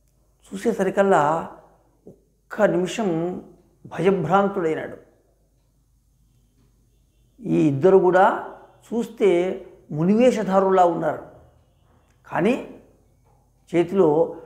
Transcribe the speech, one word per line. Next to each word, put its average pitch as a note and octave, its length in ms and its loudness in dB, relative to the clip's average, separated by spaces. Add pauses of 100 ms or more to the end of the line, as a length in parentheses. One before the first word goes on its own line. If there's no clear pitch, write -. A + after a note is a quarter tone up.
(440)
చూసేసరికల్లా F#3+ 1080 -2 (560)
ఒక్క - 540 -10
నిమిషం F3+ 800 -2 (440)
భయభ్రాంతుడైనాడు. F3 1120 -2 (2500)
ఈ E3 260 0
ఇద్దరు D3 300 4
కూడా F#3 600 2 (360)
చూస్తే F#3+ 640 -2 (320)
మునివేషధారులా F#3+ 920 2
ఉన్నారు, E3 400 -2 (1040)
కానీ - 540 -4 (920)
చేతిలో E3 600 0 (100)